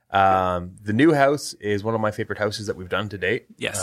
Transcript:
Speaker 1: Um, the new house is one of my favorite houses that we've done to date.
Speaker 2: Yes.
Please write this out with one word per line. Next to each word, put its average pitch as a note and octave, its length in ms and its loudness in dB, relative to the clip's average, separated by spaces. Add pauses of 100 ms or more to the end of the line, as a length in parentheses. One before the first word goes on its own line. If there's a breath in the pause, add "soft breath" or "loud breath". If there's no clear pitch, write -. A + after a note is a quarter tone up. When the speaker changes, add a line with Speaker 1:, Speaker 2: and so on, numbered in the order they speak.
(120)
Speaker 1:
Um, F#2+ 680 2
the G#2 120 -4
new D3 200 6
house C#3+ 420 2
is G#2 280 -4
one A2+ 120 -2
of A2 60 -2
my G#2+ 100 0
favorite G#2 280 -6
houses G#2 280 -4
that G#2+ 80 -6
we've F2+ 140 -12
done G2 200 -4
to G2 80 -10
date. F#2+ 280 -2 (120)
Speaker 2:
Yes. G2+ 260 -6